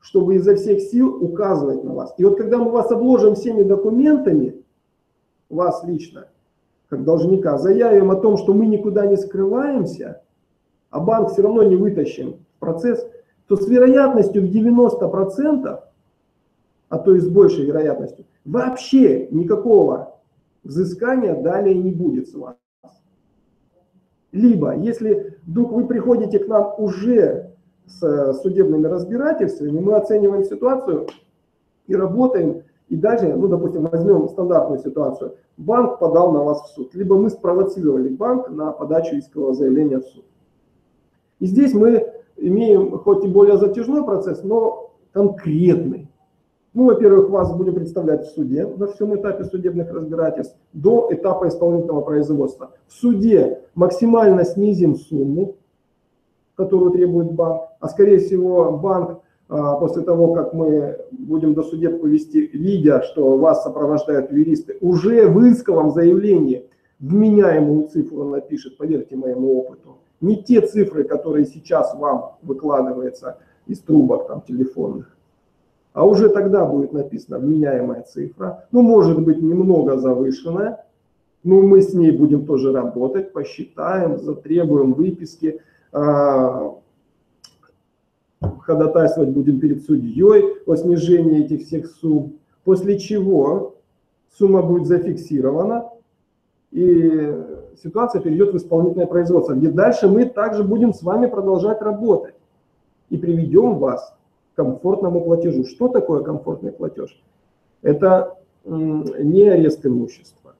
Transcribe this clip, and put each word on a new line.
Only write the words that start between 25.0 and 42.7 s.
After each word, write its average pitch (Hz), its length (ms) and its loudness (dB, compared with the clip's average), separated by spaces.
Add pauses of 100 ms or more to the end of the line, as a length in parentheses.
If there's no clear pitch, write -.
вдруг 226 260 -4
вы 240 140 -2
приходите 220 520 -2
к 196 100 -4
нам 208 300 0
уже 196 760 -2 (340)
с, - 160 -16
э, 143 320 0
судебными 156 520 0
разбирательствами, 180 920 -4
мы 196 160 0
оцениваем 202 500 2
ситуацию 214 640 -4 (800)
и 185 80 -6
работаем, 185 680 -2 (240)
и 160 80 -6
далее, 185 400 0
ну, 190 120 0
допустим, 170 360 -2
возьмем 165 440 2
стандартную 160 520 -2
ситуацию, - 560 -8 (200)
банк 220 420 -2
подал 170 340 2
на 147 100 0
вас 147 200 -4
в - 120 -20
суд, 131 200 -14
либо 190 220 0
мы 208 140 2
спровоцировали 175 800 -2
банк 240 420 -4
на 151 220 -8
подачу 156 440 -4
искового 135 380 -6
заявления 135 440 0
в 127 60 -8
суд. - 200 -20 (1120)
И 190 80 -6
здесь 240 260 2
мы 220 420 4 (240)
имеем 190 600 2